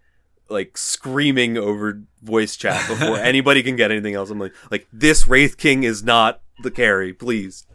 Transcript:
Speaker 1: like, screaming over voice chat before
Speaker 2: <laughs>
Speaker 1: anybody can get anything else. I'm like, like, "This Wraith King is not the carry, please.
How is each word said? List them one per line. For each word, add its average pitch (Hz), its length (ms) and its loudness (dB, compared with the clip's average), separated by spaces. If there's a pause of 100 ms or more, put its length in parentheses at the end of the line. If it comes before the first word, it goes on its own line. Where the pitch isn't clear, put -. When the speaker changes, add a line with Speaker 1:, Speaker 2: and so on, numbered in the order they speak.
(500)
Speaker 1:
like, 98 280 -8
screaming 131 800 -2
over 104 460 -6 (180)
voice 110 340 -2
chat - 320 -4
before 110 300 -4
Speaker 2:
<laughs> - 20 -6
Speaker 1:
anybody 131 440 2
can 127 120 -4
get 110 160 0
anything 107 240 -4
else. 98 140 -8
I'm 104 100 -10
like, 95 140 -10 (180)
like, 104 220 -8
"This 151 340 6
Wraith 135 300 4
King 135 260 0
is 110 220 -4
not 117 360 2 (220)
the 123 80 -8
carry, 98 400 -2
please. 107 640 -8